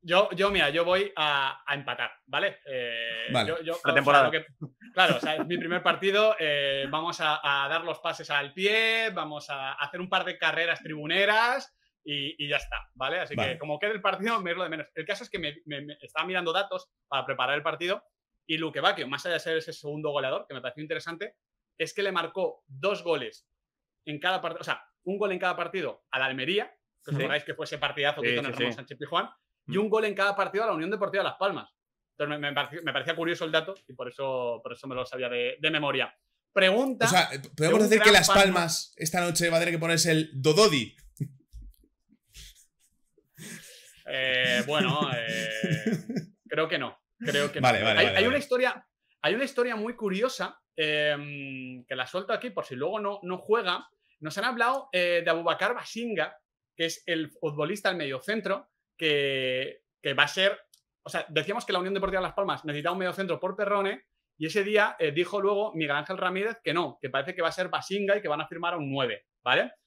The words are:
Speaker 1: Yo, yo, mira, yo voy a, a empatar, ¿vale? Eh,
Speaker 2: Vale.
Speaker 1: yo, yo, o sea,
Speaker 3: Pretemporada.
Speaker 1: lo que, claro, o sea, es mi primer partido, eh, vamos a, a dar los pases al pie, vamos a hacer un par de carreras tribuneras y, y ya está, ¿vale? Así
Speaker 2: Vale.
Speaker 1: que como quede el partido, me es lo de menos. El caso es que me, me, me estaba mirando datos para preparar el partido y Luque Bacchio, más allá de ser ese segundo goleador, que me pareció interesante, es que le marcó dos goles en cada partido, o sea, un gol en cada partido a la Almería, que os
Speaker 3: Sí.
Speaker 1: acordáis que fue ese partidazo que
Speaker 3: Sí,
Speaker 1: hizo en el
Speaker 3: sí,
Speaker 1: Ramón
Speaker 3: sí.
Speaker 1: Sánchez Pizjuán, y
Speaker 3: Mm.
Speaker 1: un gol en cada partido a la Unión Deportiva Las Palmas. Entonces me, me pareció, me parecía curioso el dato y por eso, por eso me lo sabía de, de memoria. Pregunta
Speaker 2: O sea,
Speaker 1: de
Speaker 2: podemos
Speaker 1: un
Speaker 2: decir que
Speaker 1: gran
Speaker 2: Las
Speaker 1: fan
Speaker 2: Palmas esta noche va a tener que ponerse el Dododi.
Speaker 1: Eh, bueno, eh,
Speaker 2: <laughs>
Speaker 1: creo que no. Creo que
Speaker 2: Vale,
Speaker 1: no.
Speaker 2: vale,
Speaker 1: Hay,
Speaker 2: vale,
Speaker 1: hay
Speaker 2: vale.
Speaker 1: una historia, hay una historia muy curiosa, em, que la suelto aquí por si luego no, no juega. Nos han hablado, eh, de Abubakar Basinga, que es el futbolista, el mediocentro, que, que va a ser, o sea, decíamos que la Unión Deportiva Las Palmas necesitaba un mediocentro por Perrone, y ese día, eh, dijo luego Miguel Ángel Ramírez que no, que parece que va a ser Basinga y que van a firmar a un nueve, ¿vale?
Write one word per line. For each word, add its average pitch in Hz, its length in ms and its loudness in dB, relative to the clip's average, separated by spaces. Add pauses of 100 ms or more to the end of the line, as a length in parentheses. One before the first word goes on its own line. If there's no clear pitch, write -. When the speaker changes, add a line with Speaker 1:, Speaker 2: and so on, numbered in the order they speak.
Speaker 1:
Yo, 185 360 4
yo, 196 160 4
mira, 156 180 4
yo 165 140 2
voy 190 320 2
a, 143 500 0
a 143 80 0
empatar, 123 380 -4 (140)
¿vale? 160 380 -2
Eh, 117 680 -6
Speaker 2:
Vale. 120 160 0
Speaker 1:
yo, 165 140 -4
yo, 160 100 -6
o - 20 -2
sea, - 80 -10
Speaker 3:
Pretemporada. 139 440 6
Speaker 1:
lo 120 40 2
que, 160 160 -4 (480)
claro, 185 220 6
o - 40 -2
sea, 156 140 0
es 156 120 -2
mi 170 120 -2
primer 170 240 -2
partido, 196 560 4
eh, 139 500 0
vamos 160 320 -4
a, 156 220 2
a 139 260 2
dar 160 160 0
los 160 140 -4
pases 160 320 -6
al 143 240 0
pie, 220 560 2
vamos 156 400 -8
a 135 220 -6
hacer 147 280 -6
un 185 80 -8
par 185 160 2
de 180 140 -6
carreras 165 420 2
tribuneras 202 960 2 (280)
y, 147 380 -6
y 147 60 -6
ya 143 100 0
está, - 360 -8
¿vale? 139 240 -4
Así 151 160 -6
Speaker 2:
Vale. 127 200 -2
Speaker 1:
que - 40 -14
como 151 220 -6
quede 208 120 -2
el 208 80 -6
partido, 202 400 -4
me 175 120 -6
es 170 40 -4
lo 185 60 -6
de 170 80 -6
menos. 156 240 -10
El 160 100 -10
caso 202 200 -6
es 226 60 -18
que 190 100 -8
me, 151 160 -8 (100)
me, 147 160 -10
me 147 180 -16
estaba 160 240 -6
mirando 180 280 -2
datos 185 360 -4 (200)
para 131 180 -4
preparar 131 300 -2
el 147 80 -6
partido 170 400 -4 (420)
y 156 120 -4
Luque 156 200 -4
Bacchio, 160 300 0
más 139 180 -6
allá 180 80 -2
de 156 60 0
ser 165 160 -2
ese 160 160 -6
segundo 151 400 -6
goleador, 139 360 -2
que 139 60 -14
me 127 60 -10
pareció 131 240 -10
interesante, 165 500 -8 (420)
es 160 160 -4
que 202 120 -2
le 190 80 -2
marcó 175 560 -2
dos 165 340 -2
goles 147 460 -4 (560)
en 151 160 -8
cada 180 200 0
partido, 160 200 -6
o 160 40 -12
sea, - 200 -4 (180)
un 196 160 -4
gol 196 140 0
en 180 80 -4
cada 180 160 -2
partido 165 560 -6
a 131 80 0
la 131 60 2
Almería, 139 400 -2 (380)
que 151 60 -12
os 147 60 -4
Speaker 3:
Sí. 135 80 0
Speaker 1:
acordáis 143 180 0
que 143 120 -8
fue 156 100 -8
ese 143 140 -8
partidazo 143 440 0
que 120 60 2
Speaker 3:
Sí, 123 60 4
Speaker 1:
hizo 123 80 2
en 139 40 -4
el 135 80 -4
Speaker 3:
sí, 131 60 -8
Speaker 1:
Ramón 120 120 0
Speaker 3:
sí. 110 40 -8
Speaker 1:
Sánchez 127 220 -16
Pizjuán, 170 320 -2 (380)
y 175 100 0
Speaker 3:
Mm. - 20 4
Speaker 1:
un 214 80 0
gol 220 160 4
en 208 100 0
cada 202 220 2
partido 196 260 0
a 226 60 0
la 196 60 2
Unión 165 180 -4
Deportiva 190 320 0
Las 151 100 -2
Palmas. 175 340 -4 (480)
Entonces 147 240 -2
me, 147 100 -2
me 139 40 -6
pareció, 143 300 -2
me 143 80 -2
parecía 139 240 0
curioso 170 280 -2
el 160 60 -4
dato 156 240 2 (140)
y 131 60 -16
por 123 120 -8
eso, 123 560 -4
por 120 120 -10
eso 139 120 -16
me 131 80 -8
lo 123 100 -4
sabía 127 240 -6
de, 123 300 -2
de 156 140 2
memoria. 139 420 0 (380)
Pregunta 226 540 4
Speaker 2:
O - 20 6
sea, 180 220 6
Speaker 1:
de 139 100 -8 (100)
Speaker 2:
podemos 165 320 4
Speaker 1:
un 208 60 6
Speaker 2:
decir 214 100 8
que 214 120 10
Speaker 1:
gran 196 100 10
Speaker 2:
Las - 80 4
Speaker 1:
fan 196 80 8
Speaker 2:
Palmas 180 600 4
esta 165 240 0
noche 170 300 2
va 165 60 4
a - 20 6
tener 170 160 2
que 165 60 0
ponerse 165 320 4
el 156 180 4 (100)
Dododi. 156 540 6 (3250)
Speaker 1:
Eh, 127 580 2
bueno, 139 480 2
eh, 113 360 -2
Speaker 2:
<laughs> - 880 -4 (100)
Speaker 1:
creo 156 200 0
que 170 100 -2
no. 120 200 -6 (200)
Creo 143 320 0
que 147 100 -6
Speaker 2:
Vale, 123 200 6
Speaker 1:
no. 107 60 2
Speaker 2:
vale, 208 140 2
Speaker 1:
Hay, - 60 6
Speaker 2:
vale, - 20 2 (100)
Speaker 1:
hay 196 60 4
Speaker 2:
vale. 240 40 2
Speaker 1:
una 277 100 0
historia, 247 480 -2 (360)
hay 156 120 2
una 262 100 -2
historia 240 320 -2
muy 220 180 -6
curiosa, 208 680 -4 (160)
em, 143 1120 -2
que 131 100 -6
la 127 100 -2
suelto 190 260 -6
aquí 233 180 -4
por 185 160 -6
si 131 100 -10
luego 180 240 -4
no, 202 220 -6
no 185 160 -6
juega. 220 500 -2 (320)
Nos 151 180 -8
han 202 60 -4
hablado, 247 480 0
eh, 175 320 2
de 170 60 2
Abubakar 170 440 2
Basinga, 208 600 -4 (380)
que 165 120 -2
es 160 200 -6
el 160 240 -2
futbolista, 165 600 -2
el 185 60 -4
mediocentro, 185 760 -4 (260)
que, 139 840 0 (200)
que 139 120 -2
va 143 100 6
a 147 40 0
ser, 190 300 2 (440)
o 156 80 -14
sea, 170 180 -4
decíamos 175 360 -2
que 208 80 -4
la 185 60 2
Unión 185 160 -2
Deportiva 190 280 0
Las 170 120 -4
Palmas 175 300 -2
necesitaba 147 300 -2
un 190 60 -4
mediocentro 180 400 -2
por 185 160 -4
Perrone, 202 480 0 (340)
y 151 80 -4
ese 196 160 2
día, 208 360 4
eh, 151 140 2
dijo 175 280 0
luego 202 340 0
Miguel 151 220 0
Ángel 185 220 -4
Ramírez 196 440 -2
que 151 120 -2
no, 170 260 0
que 139 80 -6
parece 139 260 -2
que 185 60 -6
va 165 80 2
a 160 40 -2
ser 185 180 -4
Basinga 196 480 0
y - 40 -4
que 180 60 -4
van 147 140 0
a - 60 -6
firmar 170 260 -4
a - 20 -4
un 143 140 -4
nueve, 127 360 -2 (160)
¿vale? 165 300 2 (140)